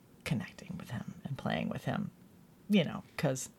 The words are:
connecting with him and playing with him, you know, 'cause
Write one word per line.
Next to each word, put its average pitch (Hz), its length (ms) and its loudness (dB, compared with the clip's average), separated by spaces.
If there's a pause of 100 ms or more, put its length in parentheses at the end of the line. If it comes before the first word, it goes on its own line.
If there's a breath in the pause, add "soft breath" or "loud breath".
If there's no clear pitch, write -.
(240)
connecting - 540 -2
with - 120 -10
him - 240 -6 (100)
and 135 140 -4
playing - 320 0
with - 160 -4
him, - 240 0 (580)
you 202 160 8
know, 110 180 -4 (140)
'cause 135 320 2 (100)